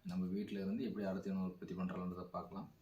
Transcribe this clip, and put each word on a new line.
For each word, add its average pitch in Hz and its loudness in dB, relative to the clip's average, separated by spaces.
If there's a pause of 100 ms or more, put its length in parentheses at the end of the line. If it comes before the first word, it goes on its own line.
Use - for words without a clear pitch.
நம்ம 92 2
வீட்ல 139 0
இருந்து 202 2
எப்படி 101 0
அடர் 95 2
தீவனம் 95 2
உற்பத்தி 90 -4
பண்றலான்றதை 90 0
பார்க்கலாம். 90 -4 (160)